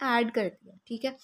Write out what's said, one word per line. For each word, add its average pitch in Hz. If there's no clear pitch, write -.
ऐड 233
कर 220
दिया, -
ठीक 233
है। 262